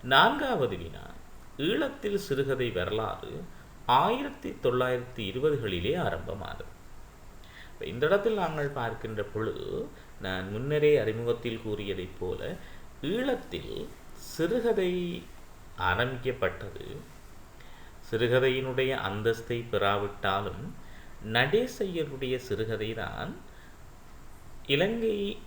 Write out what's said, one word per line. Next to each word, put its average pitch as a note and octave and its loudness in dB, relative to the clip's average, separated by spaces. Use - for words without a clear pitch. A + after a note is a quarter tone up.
நான்காவது E3 6
வினா, - -8
ஈழத்தில் G#3 0
சிறுகதை C3+ 2
வரலாறு G2+ -2
ஆயிரத்தி A#3+ 4
தொள்ளாயிரத்தி B2 2
இருபதுகளிலே A#2 2
ஆரம்பமானது. G#2+ -4
இப்ப - -10
இந்த A#2+ 0
இடத்தில் G3+ 6
நாங்கள் D#3 0
பார்க்கின்ற A2 -2
பொழுது, - -2
நான் F#2+ -4
முன்னரே D3 6
அறிமுகத்தில் A2+ 0
கூறியதைப் G2 -4
போல, - -4
ஈழத்தில் A3+ -2
சிறுகதை G3 2
ஆரம்பிக்கப்பட்டது. G#2+ 0
சிறுகதையினுடைய B2+ 4
அந்தஸ்தை A2+ 0
பெறாவிட்டாலும், G2+ 2
நடேசையருடைய C#3+ 2
சிறுகதை A2 -2
தான் G#2+ -4
இலங்கை G#3+ 4